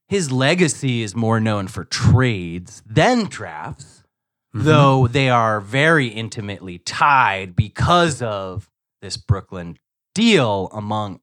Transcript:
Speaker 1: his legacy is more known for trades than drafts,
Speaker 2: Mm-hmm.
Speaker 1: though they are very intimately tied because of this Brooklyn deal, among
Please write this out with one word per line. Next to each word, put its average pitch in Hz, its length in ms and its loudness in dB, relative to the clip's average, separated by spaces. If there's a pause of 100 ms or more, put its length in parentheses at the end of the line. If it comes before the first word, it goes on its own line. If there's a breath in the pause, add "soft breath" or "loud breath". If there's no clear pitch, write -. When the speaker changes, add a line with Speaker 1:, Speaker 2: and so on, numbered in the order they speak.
Speaker 1:
his 185 220 -4
legacy 135 720 0
is 101 140 -8
more 113 240 0
known 104 280 -2
for 90 160 -12
trades 90 1000 0
than 196 380 2
drafts, 90 800 -14 (520)
Speaker 2:
Mm-hmm. 107 120 -2
Speaker 1:
though 139 400 6
they 131 220 0
are 113 320 2
very 135 480 2
intimately 101 720 -10
tied 101 760 0
because 156 680 0
of 98 480 -8 (320)
this 98 160 -12
Brooklyn 92 600 -6 (360)
deal, 135 580 2
among 104 500 -6